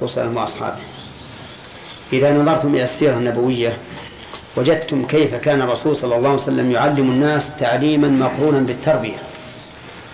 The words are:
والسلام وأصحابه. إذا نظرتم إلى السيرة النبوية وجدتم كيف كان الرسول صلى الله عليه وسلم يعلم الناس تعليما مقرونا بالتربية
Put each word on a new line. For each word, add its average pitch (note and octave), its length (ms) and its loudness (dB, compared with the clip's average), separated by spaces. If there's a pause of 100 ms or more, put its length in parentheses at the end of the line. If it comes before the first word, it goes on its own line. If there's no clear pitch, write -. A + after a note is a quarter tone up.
والسلام A#2+ 360 -2
وأصحابه. A2 380 -6 (1400)
إذا C#3+ 200 4
نظرتم D3 420 4
إلى B2+ 80 2
السيرة C3 300 2
النبوية A#2+ 640 0 (800)
وجدتم C#3 500 2
كيف D3 300 2
كان C#3+ 260 2
الرسول B2+ 340 0
صلى B2+ 200 0
الله B2 140 2
عليه C#3 120 2
وسلم C3 300 0
يعلم C3+ 400 4
الناس D3 480 2
تعليما C#3+ 480 2
مقرونا C3+ 520 4
بالتربية A#2 580 0 (960)